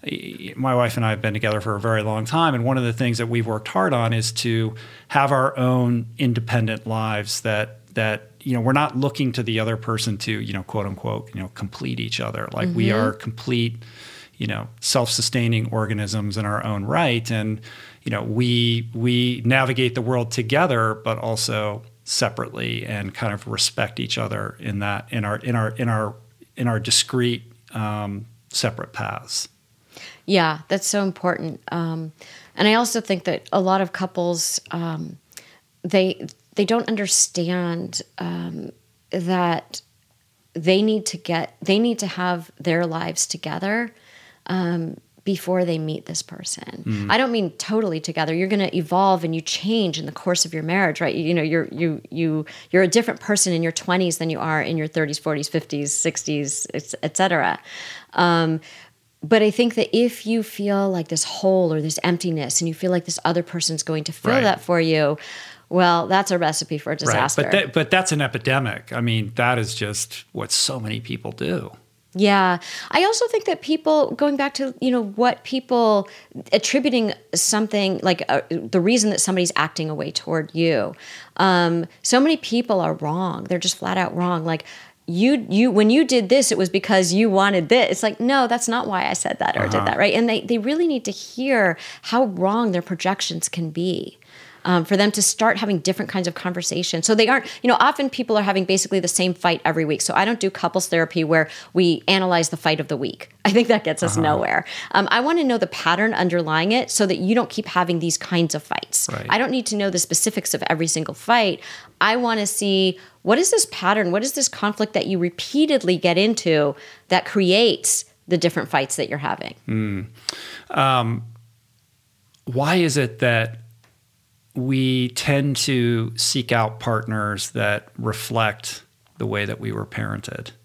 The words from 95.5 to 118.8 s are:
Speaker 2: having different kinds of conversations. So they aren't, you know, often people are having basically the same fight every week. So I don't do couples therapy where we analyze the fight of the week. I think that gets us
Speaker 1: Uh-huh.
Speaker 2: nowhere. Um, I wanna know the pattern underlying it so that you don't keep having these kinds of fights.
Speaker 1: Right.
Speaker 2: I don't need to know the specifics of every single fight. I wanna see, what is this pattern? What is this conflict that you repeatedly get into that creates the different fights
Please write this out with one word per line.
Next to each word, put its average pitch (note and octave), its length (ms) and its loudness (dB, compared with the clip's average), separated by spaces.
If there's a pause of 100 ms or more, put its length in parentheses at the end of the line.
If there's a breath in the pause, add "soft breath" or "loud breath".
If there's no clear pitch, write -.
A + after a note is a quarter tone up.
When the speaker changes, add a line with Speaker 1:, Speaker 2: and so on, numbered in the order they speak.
Speaker 2:
having G#3 220 0
different F3 320 -2
kinds F#3 160 -2
of E3+ 80 -6
conversations. F3 720 -4
So A3 80 6
they A3 120 6
aren't, C4 180 2 (180 loud breath)
you A#3+ 40 4
know, B3 120 6
often C#4 320 2
people A3 260 0
are G#3 60 2
having G3 200 2
basically F#3+ 360 2
the F3+ 80 -2
same F#3 260 0
fight E3+ 320 0
every D#3+ 200 2
week. D3+ 180 0
So - 120 -2
I F3+ 80 4
don't A3+ 160 0
do F#3+ 120 0
couples F3+ 360 -2
therapy E3 360 2
where D#3+ 260 4 (240 loud breath)
we F3 340 4
analyze F3+ 420 4
the D#3+ 80 -6
fight D#3 220 2
of D3+ 80 -4
the D3+ 80 -4
week. - 340 -8 (140)
I G#3 60 -4
think A#3 200 4
that G#3+ 140 4
gets D#3 200 -2
us E3 140 0
Speaker 1:
Uh-huh. E3 40 2
Speaker 2:
nowhere. D3+ 440 2 (260 loud breath)
Um, G3+ 180 2
I A3+ 100 2
wanna D#4+ 240 2
know B3 140 2
the G3+ 80 2
pattern F3+ 480 0
underlying E3+ 600 2
it B3 180 0
so G#3 160 2
that F#3 100 0
you F#3 160 2
don't A#3 160 2
keep - 200 -6
having F3 300 0
these E3 200 -2
kinds E3+ 340 0
of D3+ 80 -4
fights. - 500 -4
Speaker 1:
Right. - 180 -6
Speaker 2:
I G#3 100 4
don't B3+ 100 0
need B3 160 -2
to G#3+ 100 -4
know G3+ 140 2
the F3+ 80 -2
specifics - 560 -2
of - 160 -2
every D#3+ 160 0
single D#3 300 -4
fight. A3+ 440 2 (400 loud breath)
I A3 160 4
wanna A3+ 300 0
see, F#3+ 540 2 (240 loud breath)
what A3+ 160 4
is F#4+ 100 2
this A4+ 220 4
pattern? F#3+ 400 0
What G3 120 0
is C4+ 100 -4
this C#4 140 0
conflict G#3+ 460 -2
that - 140 0
you F#3+ 100 0
repeatedly F#3 800 2
get F3 220 2
into D#3+ 560 2 (320 loud breath)
that - 180 2
creates G3 800 2 (220)
the F3 100 2
different E3 320 0
fights C#3 280 0